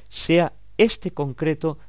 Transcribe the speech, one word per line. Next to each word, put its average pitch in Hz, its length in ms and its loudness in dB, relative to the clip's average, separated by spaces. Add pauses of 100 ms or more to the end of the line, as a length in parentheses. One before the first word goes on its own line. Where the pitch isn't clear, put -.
sea - 460 2 (240)
este 214 340 2
concreto 147 680 -2 (120)